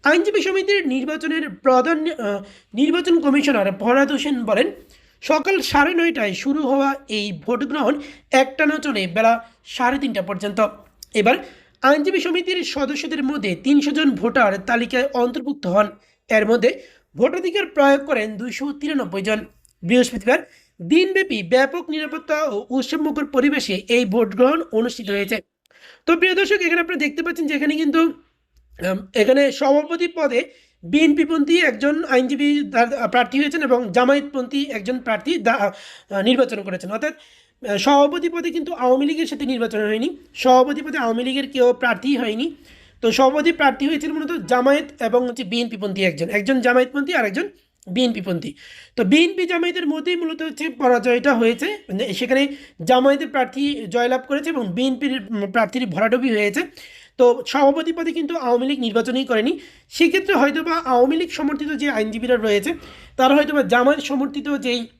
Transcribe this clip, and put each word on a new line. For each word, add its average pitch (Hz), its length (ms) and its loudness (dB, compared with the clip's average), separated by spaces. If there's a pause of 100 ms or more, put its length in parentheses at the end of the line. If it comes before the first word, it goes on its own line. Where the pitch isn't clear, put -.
আইনজীবী 370 360 2
সমিতির 381 480 -2
নির্বাচনের 302 600 -4
প্রধান, 302 600 2
আহ, 202 320 -6 (320)
নির্বাচন 330 460 2
কমিশনার 269 600 2
ফরহাদ 269 320 2
হোসেন 269 320 -2
বলেন, 220 260 0 (500)
সকাল 320 400 0
সাড়ে 285 340 2
নয়টায় 330 400 0
শুরু 277 280 -2
হওয়া 277 320 0 (140)
এই 208 240 -4
ভোট 226 320 -4
গ্রহণ 277 360 -2 (300)
একটানা 294 480 2
চলে 247 280 -4
বেলা 226 420 2 (160)
সাড়ে 254 340 -2
তিনটা 240 240 -4
পর্যন্ত। 202 440 -2 (480)
এবার 220 220 4 (460)
আইনজীবী 294 380 4
সমিতির 349 440 -2
সদস্যদের 294 600 -4
মধ্যে 214 320 -2
তিনশো 285 340 4
জন 294 200 2
ভোটার 220 460 2 (100)
তালিকায় 247 480 0
অন্তর্ভুক্ত 247 520 -2
হন। 202 200 2 (420)
এর 214 180 2
মধ্যে 226 340 2 (360)
ভোটাধিকার 349 500 0
প্রয়োগ 277 400 2
করেন 220 300 -4
দুইশো 254 360 -8
তিরানব্বই 277 500 -4
জন। 214 220 -2 (380)
বৃহস্পতিবার 240 560 2 (440)
দিনব্যাপী 359 600 0
ব্যাপক 269 480 0
নিরাপত্তা 311 540 -4
ও 214 260 -4
উৎসবমুখর 285 560 -2
পরিবেশে 277 480 0 (140)
এই 240 160 2
ভোট 208 320 0
গ্রহণ 269 260 4 (100)
অনুষ্ঠিত 226 380 -4
হয়েছে। 202 320 -4 (640)
তো 339 100 4
প্রিয় 359 180 2
দর্শক, 381 260 2
এখানে 339 200 2
আপনারা 339 180 -4
দেখতে 294 240 -2
পাচ্ছেন 330 240 -4
যে 302 80 -2
এখানে 294 220 0
কিন্তু, 320 360 2 (760)
আম, 190 260 -4
এখানে 262 380 4
সভাপতি 302 560 0
পদে 302 360 -2 (400)
বিএনপিপন্থী 302 720 2
একজন 294 460 0
আইনজীবী 285 580 0
দা-, 240 460 0
প্রার্থী 247 300 0
হয়েছেন 302 240 0
এবং 247 300 0
জামায়াতপন্থী 277 680 0
একজন 254 360 -6
প্রার্থী 247 400 -4
দা-, 226 140 2
আহ, - 680 -4
নির্বাচন 233 400 2
করেছেন। 185 280 -10
অর্থাৎ, 285 220 -4
আহ, - 640 -10
সভাপতি 285 520 4
পদে 339 220 -4
কিন্তু 339 220 -6
আওয়ামী 254 340 2
লীগের 320 200 -2
সাথে 285 200 -8
নির্বাচন 226 340 -2
হয়নি, 220 360 -2 (180)
সভাপতি 262 480 4
পদে 302 160 -8
আওয়ামী 233 260 -2
লীগের 269 260 -4
কেউ 247 220 2
প্রার্থী 247 440 0
হয়নি। 233 380 -4 (460)
তো 226 120 2
সভাপতি 285 400 4
প্রার্থী 277 340 0
হয়েছেন 311 260 -2
মূলত 311 200 -6 (140)
জামায়াত 269 560 0
এবং 247 260 0
হচ্ছে 240 160 -8
বিএনপিপন্থী 202 580 -4
একজন, 165 260 0
একজন 220 320 0
জামায়াতপন্থী 254 520 2
আর 277 120 0
একজন 226 240 -4 (420)
বিএনপিপন্থী। 196 640 -2 (420)
তো 233 80 0
বিএনপি 349 420 2
জামায়াতের 349 400 -2
মধ্যেই 311 300 -2
মূলত 320 260 -6
হচ্ছে 320 260 -8
পরাজয়টা 247 680 2
হয়েছে, 233 440 0 (100)
মানে 202 260 -4
সেখানে 262 340 0 (360)
জামায়াতের 269 440 4
প্রার্থী 269 600 -4
জয়লাভ 240 400 0
করেছে 294 220 -2
এবং 240 220 -4
বিএনপির 262 480 -2 (320)
প্রার্থীর 240 340 -2
ভরাডুবি 226 440 0
হয়েছে। 208 320 0 (560)
তো 247 280 4
সভাপতি 294 460 2
পদে 330 200 -4
কিন্তু 330 240 -4
আওয়ামী 247 300 0
লীগ 277 140 -4
নির্বাচনই 233 440 -2
করেনি। 247 340 -2 (300)
সেক্ষেত্রে 381 460 2
হয়তোবা 320 380 0
আওয়ামী 262 440 2
লীগ 339 140 -2
সমর্থিত 294 420 -4
যে 285 180 -2
আইনজীবীরা 226 460 -2
রয়েছে, 214 380 0 (420)
তারা 262 180 6
হয়তোবা 294 280 2
জামায়াত 247 380 4
সমর্থিত 285 480 -4
যেই 240 380 -4 (140)